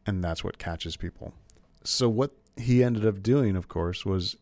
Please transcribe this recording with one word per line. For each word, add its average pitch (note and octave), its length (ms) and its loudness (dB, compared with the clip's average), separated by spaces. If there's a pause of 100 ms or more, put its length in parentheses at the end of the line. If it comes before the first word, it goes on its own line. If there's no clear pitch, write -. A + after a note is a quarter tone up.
and F#2+ 180 -2
that's E2 200 -4
what - 140 -8
catches E2 380 -8
people. - 380 -10 (500)
So - 240 0
what A#2+ 240 2 (260)
he B2 260 4
ended A2+ 220 2
up G2 180 2
doing, A#2 320 4
of F2+ 120 -4
course, F2 380 -4
was F#2 360 -2